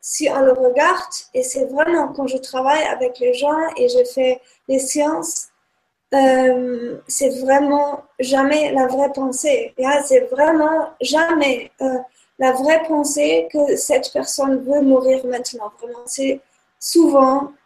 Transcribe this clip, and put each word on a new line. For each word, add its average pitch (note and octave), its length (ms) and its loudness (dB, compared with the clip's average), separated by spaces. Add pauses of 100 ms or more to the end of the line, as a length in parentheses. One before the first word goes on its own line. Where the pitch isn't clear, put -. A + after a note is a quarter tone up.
si - 320 -4
on C4+ 60 -2
le C4 140 6
regarde, C4 600 2 (220)
et B3+ 80 -2
c'est C4 220 -4
vraiment D4+ 420 0
quand C4+ 180 -6
je C4 120 -4
travaille C4+ 480 -2
avec B3 340 -4
les B3 160 0
gens D4 240 0 (180)
et B3 100 2
je B3 160 4
fais B3+ 380 -2 (260)
les C4+ 120 0
séances, D4+ 720 -4 (680)
euh, B3+ 840 2 (100)
c'est B3+ 340 -2
vraiment C#4+ 600 0 (160)
jamais C#4 520 0
la C4 160 0
vraie C4+ 260 0
pensée. C4+ 640 -2
Yeah, C#4 260 0
c'est B3+ 280 4
vraiment D#4 580 2 (120)
jamais, D4 720 0 (100)
euh, C4 180 -2 (400)
la C4 140 2
vraie D4 340 2
pensée D4 640 0
que C#4+ 240 2
cette - 360 -2
personne C4+ 520 -2
veut C#4+ 180 0
mourir C4 440 2
maintenant. A#3+ 540 -8
Vraiment, A#3+ 260 -16
c'est C4+ 340 -4 (400)
souvent C#4 720 2 (140)